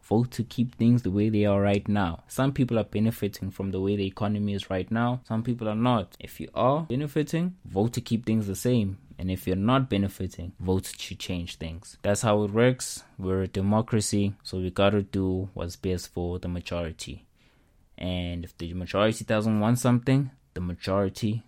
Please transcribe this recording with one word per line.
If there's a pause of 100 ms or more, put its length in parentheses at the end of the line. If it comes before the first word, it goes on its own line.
vote
to
keep
things
the
way
they
are
right
now.
Some
people
are
benefiting
from
the
way
the
economy
is
right
now.
Some
people
are
not.
If
you
are
benefiting, (100)
vote
to
keep
things
the
same. (200)
And
if
you're
not
benefiting,
vote
to
change
things.
That's
how
it
works. (140)
We're
a
democracy,
so
we
gotta
do
what's
best
for
the
majority. (720)
And
if
the
majority
doesn't
want
something, (240)
the
majority